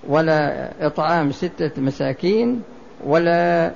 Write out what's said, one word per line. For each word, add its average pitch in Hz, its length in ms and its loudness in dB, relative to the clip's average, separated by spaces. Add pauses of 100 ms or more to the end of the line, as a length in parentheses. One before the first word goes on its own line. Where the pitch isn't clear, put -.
ولا 147 600 0 (100)
إطعام 156 520 0
ستة 165 440 -4
مساكين 175 840 0 (420)
ولا 170 720 2